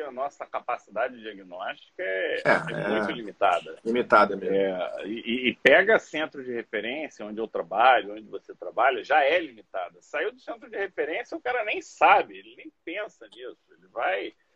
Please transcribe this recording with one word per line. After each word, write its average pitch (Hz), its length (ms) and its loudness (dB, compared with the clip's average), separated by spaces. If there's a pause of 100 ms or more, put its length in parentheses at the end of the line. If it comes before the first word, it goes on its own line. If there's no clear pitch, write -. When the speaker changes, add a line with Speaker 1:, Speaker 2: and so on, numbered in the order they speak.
Speaker 1:
a 147 100 -10
nossa 135 360 -8
capacidade 120 760 -6
diagnóstica 98 800 -12
é, 185 420 -4
Speaker 2:
É, 160 300 2
Speaker 1:
é 101 160 -4
muito 107 220 0
Speaker 2:
é - 20 -6
Speaker 1:
limitada. 95 720 0
Speaker 2:
limitada 107 500 4
mesmo. 95 200 -2
Speaker 1:
É, 90 500 0
e, 110 180 -8
e, 123 260 -2
e 113 120 0
pega 151 380 6
centro 151 440 -8
de 127 80 -8
referência, 117 720 -6
onde 107 160 -8
eu 110 80 -4
trabalho, 101 680 4
onde 107 140 -16
você 95 280 -16
trabalha, 104 480 0
já 143 200 2
é 156 160 2
limitada. 101 640 -10
Saiu 170 320 -6
do 254 60 -20
centro - 320 -12
de 214 40 -12
referência, 196 640 -6
o - 40 -20
cara 247 220 -2
nem 262 200 -6
sabe, - 560 4
ele 110 180 -20
nem 311 140 -20 (120)
pensa 190 440 -10
nisso. 110 340 -16 (160)
Ele 90 160 -20
vai, 156 400 -4 (220)